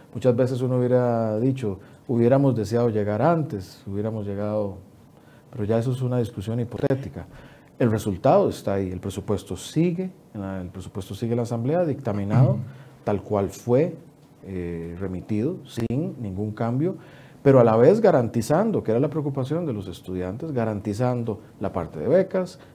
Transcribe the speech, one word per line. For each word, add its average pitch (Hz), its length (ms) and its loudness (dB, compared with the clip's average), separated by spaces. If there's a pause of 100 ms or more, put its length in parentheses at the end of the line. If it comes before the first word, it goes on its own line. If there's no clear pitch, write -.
(160)
Muchas 120 220 2
veces 123 260 0
uno 127 160 0
hubiera 120 640 2
dicho, 123 400 -2 (260)
"Hubiéramos 127 480 4
deseado 113 360 0
llegar 104 320 0
antes, 139 640 -2
hubiéramos 104 400 -4
llegado", 101 520 -4 (720)
pero 110 140 -6
ya 110 140 2
eso 120 120 0
es 127 120 -2
una 123 160 0
discusión 113 420 -2
hipotética. 120 680 -4 (520)
El 120 120 4
resultado 113 600 2
está - 240 -4
ahí, 98 160 -2
el 92 100 -8
presupuesto 98 560 -4
sigue, 175 540 -2 (240)
en 107 80 -10
la, 95 180 -6
el 87 80 -8
presupuesto 95 460 -12
sigue 113 180 -4
en 117 60 0
la 117 60 0
Asamblea 120 400 0
dictaminado, 113 720 2 (240)
<clears throat> - 240 -20
tal 104 180 0
cual 101 280 0
fue, 131 460 0 (480)
eh, 85 560 -8
remitido, 104 560 -4 (100)
sin 131 540 -4
ningún 104 320 -6
cambio, 131 440 -2 (460)
pero 135 160 8
a 120 60 10
la 110 120 6
vez 175 260 8
garantizando, 151 800 2
que - 80 -2
era 117 100 2
la 151 80 2
preocupación 147 560 -4
de 143 80 -4
los 101 160 -6
estudiantes, 92 640 -6
garantizando 113 880 -2 (180)
la 98 140 -4
parte 82 260 -6
de 76 80 -4
becas, 185 520 0 (160)